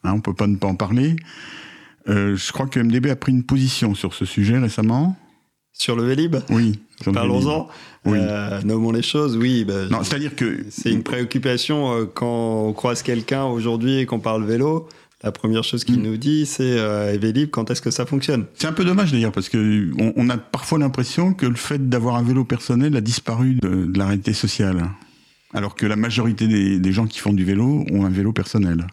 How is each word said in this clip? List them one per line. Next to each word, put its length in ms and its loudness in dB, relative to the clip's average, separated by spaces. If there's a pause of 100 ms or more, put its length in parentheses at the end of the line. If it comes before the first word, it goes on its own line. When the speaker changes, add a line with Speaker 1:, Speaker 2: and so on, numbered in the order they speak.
Speaker 1:
Hein, 100 0
on 60 0
peut 120 -4
pas 140 0
ne 80 4
pas 140 -2
en 80 0
parler. 400 0 (920)
Euh, 280 2
je 160 -6
crois 140 -4
que 120 -2
M 140 2
D 80 2
B 80 0
a 80 0
pris 160 -2
une 100 2
position 540 0
sur 180 -6
ce 100 -4
sujet 340 2
récemment. 580 0 (560)
Speaker 2:
Sur 240 -2
le 80 0
Vélib ? 320 2 (140)
Speaker 1:
Oui, 280 4 (240)
sur 80 0
le 60 2
Speaker 2:
Parlons-en. 520 0 (360)
Speaker 1:
Vélib. 180 2
Oui. 80 0
Speaker 2:
Euh, 320 -4
nommons 300 2
les 100 0
choses, 340 0
oui. 280 2
Bah, 260 -2
Speaker 1:
Non, 140 0
c'est-à-dire 320 -4
que 340 -2
Speaker 2:
c'est 220 -4
une 100 0
préoccupation, 920 -2
euh, 140 0
quand 600 -2
on 40 -2
croise 300 -2
quelqu'un 420 -2
aujourd'hui 540 0
et 80 0
qu'on 140 -4
parle 240 -2
vélo, 440 0 (340)
la 100 -4
première 320 -2
chose 200 -4
qu'il 140 4
Speaker 1:
Mm. 40 0
Speaker 2:
nous 140 -2
dit, 300 0
c'est, 160 -4 (160)
euh, « 360 0
Et 40 0
Vélib, 320 0
quand 200 -4
est-ce 120 -2
que 80 -2
ça 160 -2
fonctionne ? » 480 0
Speaker 1:
C'est 140 -4
un 40 -4
peu 120 0
dommage 280 2
d'ailleurs, 200 2
parce 160 -4
que 500 2
on, 180 2
on 140 4
a 80 0
parfois 400 -2
l'impression 560 0
que 120 -2
le 100 2
fait 320 -2
d'avoir 280 2
un 60 0
vélo 220 2
personnel 520 2
a 40 2
disparu 560 0
de, 300 2
de 120 0
la 80 0
réalité 260 0
sociale. 560 0 (640)
Alors 220 -4
que 100 -4
la 120 2
majorité 520 0
des, 300 2
des 140 2
gens 140 2
qui 120 -8
font 140 0
du 120 2
vélo 480 2
ont 140 2
un 40 0
vélo 220 0
personnel. 600 0